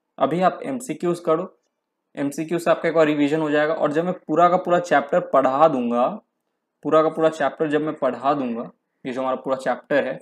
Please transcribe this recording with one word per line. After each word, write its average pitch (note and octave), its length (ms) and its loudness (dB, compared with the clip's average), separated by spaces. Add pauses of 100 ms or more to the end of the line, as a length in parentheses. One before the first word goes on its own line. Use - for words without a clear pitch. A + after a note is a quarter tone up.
(180)
अभी E3 220 0
आप F3+ 240 0
एमसीक्यूज़ D#3 580 -6
करो, D#3+ 340 -4 (600)
एमसीक्यू D#3 420 -6
से E3+ 120 0
आपका E3 180 0
एक D#3 60 0
बार D#3+ 120 4
रिवीजन D3 340 0
हो D#3 100 -2
जाएगा। D3+ 240 0
और D3 180 -2
जब D#3+ 120 0
मैं F3+ 140 -2
पूरा E3+ 300 4
का F3 100 2
पूरा F3+ 220 2
चैप्टर F3+ 400 0 (120)
पढ़ा C3+ 360 4
दूंगा, B2 380 0 (760)
पूरा D#3 180 4
का D#3 60 2
पूरा D#3+ 220 2
चैप्टर D3+ 380 -2
जब D3 140 0
मैं D#3 120 -4
पढ़ा B2+ 400 0
दूंगा, A#2+ 360 -6 (340)
ये C3 80 -6
जो B2 80 -6
हमारा C3 160 -2
पूरा C3 200 -4
चैप्टर B2+ 500 -2
है D3 160 -6